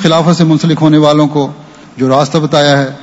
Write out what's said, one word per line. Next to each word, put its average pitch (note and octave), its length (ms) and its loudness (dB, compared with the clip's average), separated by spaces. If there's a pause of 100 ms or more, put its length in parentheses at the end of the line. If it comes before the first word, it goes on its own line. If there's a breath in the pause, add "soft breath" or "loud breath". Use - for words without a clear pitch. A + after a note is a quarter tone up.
خلافت D#3+ 360 0
سے F3 60 0
منسلک D#3+ 380 0
ہونے D#3 160 2
والوں D3+ 300 2
کو C#3+ 200 -4 (500 loud breath)
جو C3 120 -2
راستہ C#3+ 280 0
بتایا D3 400 0
ہے C3+ 120 -2 (120)